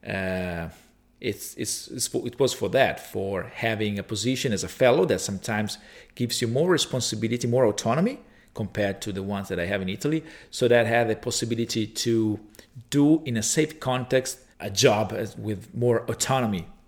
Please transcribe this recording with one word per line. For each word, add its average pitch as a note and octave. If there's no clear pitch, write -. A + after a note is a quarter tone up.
uh, F#2
it's, -
it's, -
it's B2+
for, A#2+
it A#2+
was C3
for G2+
that, B2
for G2
having G#2+
a G2
position A#2
as F2+
a F2+
fellow C3
that G2+
sometimes G#2+
gives -
you B2
more C#3
responsibility, A#2+
more B2+
autonomy C#3
compared G2+
to G#2
the F#2+
ones G2+
that F2+
I E2+
have G2
in F#2
Italy. D3
So B2+
that A#2
I -
had A#2
the G#2+
possibility A2+
to A2
do D3+
in B2
a A2
safe -
context B2+
a G2+
job G#2+
as, G#2+
with G#2
more A#2
autonomy A2+